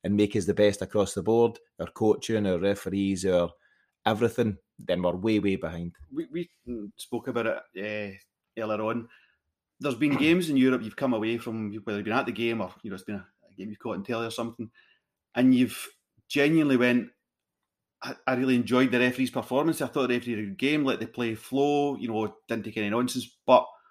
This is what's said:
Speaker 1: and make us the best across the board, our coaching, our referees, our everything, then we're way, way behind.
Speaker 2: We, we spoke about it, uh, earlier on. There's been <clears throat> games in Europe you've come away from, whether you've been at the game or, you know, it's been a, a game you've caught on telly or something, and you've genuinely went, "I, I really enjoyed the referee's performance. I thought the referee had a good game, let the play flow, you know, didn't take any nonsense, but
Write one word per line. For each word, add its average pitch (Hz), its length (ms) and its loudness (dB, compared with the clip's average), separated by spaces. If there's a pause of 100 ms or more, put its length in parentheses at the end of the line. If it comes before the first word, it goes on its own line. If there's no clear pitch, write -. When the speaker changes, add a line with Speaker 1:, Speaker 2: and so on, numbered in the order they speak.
Speaker 1:
and 101 120 0
make 104 200 2
us 95 100 0
the 98 80 0
best 104 280 4
across 98 320 -2
the 95 80 -6
board, 113 380 2 (200)
our 87 80 -6
coaching, 107 600 2
our 92 100 2
referees, 98 680 0
our 87 260 2 (540)
everything, 110 520 0 (220)
then 90 220 -2
we're 87 140 0
way, 107 240 0
way 98 180 0
behind. 85 380 -8 (160)
Speaker 2:
We, 156 200 -8
we 175 180 -8 (460)
spoke - 320 -10
about 117 180 -2
it, 104 720 -8 (400)
uh, 113 40 -6
earlier 107 200 -4
on. 117 280 -4 (680)
There's 139 140 -4
been 143 220 0
<clears throat> - 20 0
games 165 320 2
in 139 80 2
Europe 127 240 4
you've 107 140 -12
come 131 180 -2
away 113 240 -2
from, 110 340 -6 (120)
whether 104 160 -4
you've 104 60 -6
been 107 80 -4
at 135 120 0
the 120 60 -6
game 113 300 -2
or, 90 200 -8
you 110 80 -12
know, 95 60 -8
it's - 80 -14
been 107 120 -10
a, 95 120 -12 (240)
a - 40 -20
game 98 140 -12
you've 104 100 -14
caught 107 180 -6
on 101 60 -8
telly 117 220 -4
or 113 60 -6
something, 117 400 -8 (640)
and 127 180 6
you've 123 340 0 (400)
genuinely 147 500 4
went, 123 320 2 (920)
"I, 127 140 -10 (100)
I 131 80 0
really 127 220 2
enjoyed 120 360 4
the 123 80 2
referee's 123 300 2
performance. 147 520 -2
I 131 60 -2
thought 131 200 0
the 123 80 2
referee 120 180 -4
had 107 100 -6
a 101 40 -8
good 98 100 -10
game, 147 260 0
let 131 160 0
the 110 60 -6
play 113 300 -4
flow, 143 640 0
you 120 100 -8
know, 107 260 -2 (140)
didn't 113 180 -4
take 107 120 -10
any 104 120 -2
nonsense, 123 560 -2
but 127 220 6 (240)